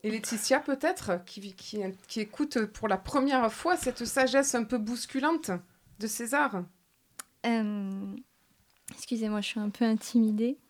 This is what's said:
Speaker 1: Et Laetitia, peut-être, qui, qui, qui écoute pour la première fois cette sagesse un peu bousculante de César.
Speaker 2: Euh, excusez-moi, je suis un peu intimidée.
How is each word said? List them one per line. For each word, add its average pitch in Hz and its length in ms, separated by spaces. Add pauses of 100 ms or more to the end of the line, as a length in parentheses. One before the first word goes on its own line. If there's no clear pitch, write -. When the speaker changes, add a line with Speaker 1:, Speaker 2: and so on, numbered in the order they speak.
Speaker 1:
Et 214 60
Laetitia, 220 500
peut-être, 277 640
qui, 196 280
qui, - 260 (280)
qui - 140
écoute 233 440
pour 214 220
la 190 100
première 262 560
fois 339 240
cette 247 280
sagesse 269 500
un 233 80
peu 226 160
bousculante 262 720 (480)
de 214 80
César. 233 560 (840)
Speaker 2:
Euh, 202 680 (800)
excusez-moi, 214 460
je 208 60
suis - 120
un 208 100
peu 233 160
intimidée. 220 720 (120)